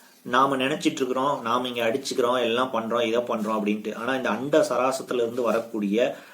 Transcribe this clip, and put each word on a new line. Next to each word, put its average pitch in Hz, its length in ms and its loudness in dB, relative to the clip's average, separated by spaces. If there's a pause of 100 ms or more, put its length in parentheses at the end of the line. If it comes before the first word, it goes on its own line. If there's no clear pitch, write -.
(220)
நாம 131 360 2
நினைச்சிட்டு 143 340 0
இருக்கிறோம், 131 500 0
நாம 123 260 0
இங்க 120 180 -2
அடிச்சுக்கிறோம், 123 560 0
எல்லாம் 120 320 0
பண்றோம், 113 340 0
இதை 117 140 2
பண்றோம் 110 380 -2
அப்படின்ட்டு. 104 360 -2
ஆனா 120 200 -4
இந்த 120 140 -2
அண்ட 143 400 2
சராசத்துல 127 460 -2
இருந்து 120 260 0
வரக்கூடிய 113 760 0 (160)